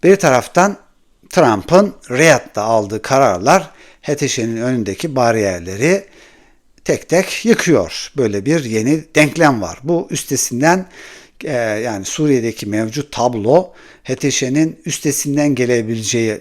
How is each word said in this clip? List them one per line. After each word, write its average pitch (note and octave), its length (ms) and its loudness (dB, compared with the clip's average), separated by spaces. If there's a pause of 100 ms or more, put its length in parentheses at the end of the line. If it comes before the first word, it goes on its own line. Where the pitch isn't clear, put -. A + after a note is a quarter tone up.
bir F#3 120 8
taraftan F3 600 2 (540)
Trump'ın E3 640 2 (160)
Riyad'da C3 520 2
aldığı G#2+ 400 0
kararlar C3+ 680 2 (320)
H D3 140 -4
T C#3+ 120 -4
Ş'nin A2+ 280 -4
önündeki B2 600 -4
bariyerleri A2 880 0 (800)
tek - 240 -4
tek - 360 0
yıkıyor. D3+ 720 0
Böyle G2+ 300 -2
bir D#3 180 0
yeni A#2 400 -2 (100)
denklem D3 480 2
var. D#2+ 200 -10
Bu E3 280 -2
üstesinden, D#3 760 -2 (580)
e, D3+ 140 -6
yani A2 460 -4
Suriye'deki A#2+ 600 0
mevcut A2 460 -4
tablo B2 600 2 (300)
H B2+ 140 -6
T C#3+ 140 -2
Ş'nin D3 540 -2
üstesinden C#3+ 720 -2
gelebileceği A2+ 880 -2